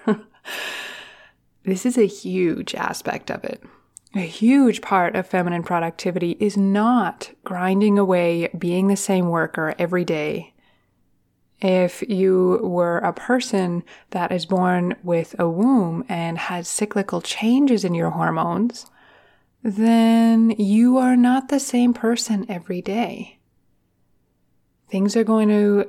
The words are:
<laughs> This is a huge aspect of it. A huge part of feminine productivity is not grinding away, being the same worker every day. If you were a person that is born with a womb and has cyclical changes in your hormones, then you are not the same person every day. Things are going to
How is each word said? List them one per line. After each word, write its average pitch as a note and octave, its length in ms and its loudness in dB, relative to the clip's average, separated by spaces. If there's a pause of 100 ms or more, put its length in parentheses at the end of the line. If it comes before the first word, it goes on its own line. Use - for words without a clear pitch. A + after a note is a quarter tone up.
<laughs> - 180 -2 (1400)
This F#3+ 200 -4
is B3+ 140 -2
a G#3+ 80 4
huge F#3 680 -6
aspect - 560 -8
of - 140 -10
it. - 180 -12 (520)
A G3+ 60 -4
huge A3+ 600 4
part F3+ 340 0
of F3+ 120 -4
feminine F3 360 -2
productivity E3+ 760 -4
is G3+ 160 0
not G3+ 760 0 (140)
grinding F#3+ 540 2
away, F3 500 2 (100)
being F3+ 300 0
the G3 80 2
same F#3 320 0
worker D#3+ 500 -2
every F3 260 -2
day. D#3 500 -6 (1080)
If F#3 480 0
you F#3 540 2
were F3 360 0
a F3 140 0
person F#3+ 720 -2 (260)
that F3 220 -4
is E3+ 140 -4
born F3+ 560 0
with E3+ 360 -2
a E3+ 100 0
womb F3 600 2
and E3 300 -6
has F3 300 -8
cyclical G3+ 520 -4
changes A#3 640 2
in F3 100 0
your E3 160 0
hormones, E3+ 760 -2 (760)
then A3+ 880 4
you A3 460 4
are B3+ 200 4
not B3+ 320 4
the C#4 120 0
same B3 320 2
person A3+ 560 -2
every F3+ 320 -8
day. G3 580 -6 (1500)
Things G3 280 -2
are A3+ 80 4
going G#3+ 240 2
to G#3 400 2